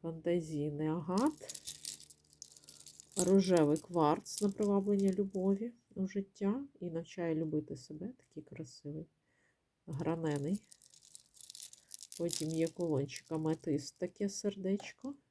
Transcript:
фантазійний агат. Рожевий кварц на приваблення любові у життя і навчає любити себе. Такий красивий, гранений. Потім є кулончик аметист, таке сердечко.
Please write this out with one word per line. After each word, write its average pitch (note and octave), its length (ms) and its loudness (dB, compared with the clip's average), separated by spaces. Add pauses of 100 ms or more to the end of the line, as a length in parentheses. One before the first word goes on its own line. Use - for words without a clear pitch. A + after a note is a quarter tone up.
фантазійний D#3 840 0
агат. F3+ 720 0 (1500)
Рожевий F3+ 640 6
кварц E3 640 0
на G3+ 60 4
приваблення G3 640 2
любові G3 600 0 (220)
у F#3+ 120 -2
життя G3+ 580 -4 (160)
і F3 100 -4
навчає E3 440 -2
любити D#3 420 -2
себе. D#3 320 -10
Такий - 340 -14
красивий, D#3 640 -12 (800)
гранений. D#3+ 720 0 (1600)
Потім E3 320 0
є D#3+ 180 0
кулончик D3+ 640 -4
аметист, D#3 680 -2
таке F3+ 300 -4
сердечко. G3 840 -4 (160)